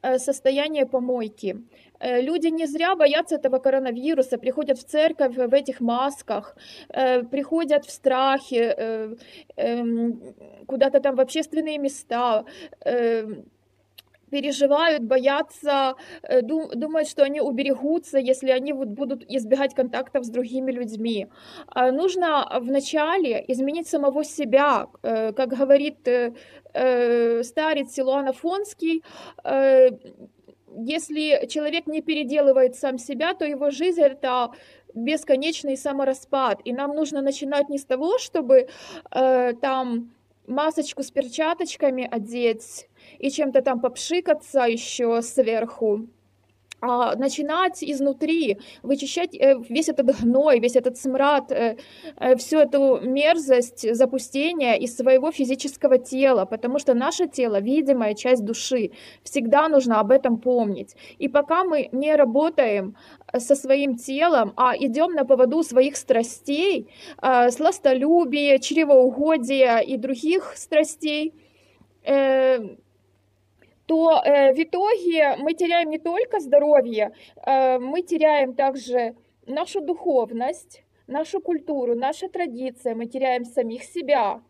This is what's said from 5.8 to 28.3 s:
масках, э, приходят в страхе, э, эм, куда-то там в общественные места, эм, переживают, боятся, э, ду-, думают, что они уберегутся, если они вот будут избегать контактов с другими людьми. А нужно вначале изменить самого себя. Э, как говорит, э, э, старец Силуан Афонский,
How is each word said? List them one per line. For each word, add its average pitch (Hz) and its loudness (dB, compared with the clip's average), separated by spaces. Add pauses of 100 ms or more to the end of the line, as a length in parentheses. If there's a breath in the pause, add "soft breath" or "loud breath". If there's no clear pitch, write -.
масках, 233 -4 (340 loud breath)
э, 254 0
приходят 285 -2
в - -20
страхе, 262 0
э, 220 -6 (420 loud breath)
эм, 233 -2 (480)
куда-то 269 2
там 269 -2
в 254 0
общественные 311 -2
места, 240 -2 (400 loud breath)
эм, 226 -2 (880)
переживают, 285 2
боятся, 269 0 (280 loud breath)
э, 254 2
ду-, 311 -4
думают, 302 -2
что - 0
они 285 -4
уберегутся, 277 -2
если 262 0
они 262 0
вот 269 -6
будут 247 -8
избегать 269 -2
контактов 254 -4
с 233 -12
другими 247 -4
людьми. 220 -6 (400 loud breath)
А 254 2
нужно 339 0 (140)
вначале 285 -2
изменить 277 -4
самого 285 0
себя. 277 0 (160)
Э, 220 -2
как 254 -2 (100)
говорит, 277 2
э, 240 0 (420 loud breath)
э, 240 2
старец 302 -4
Силуан 269 -2
Афонский, 330 -4 (420 loud breath)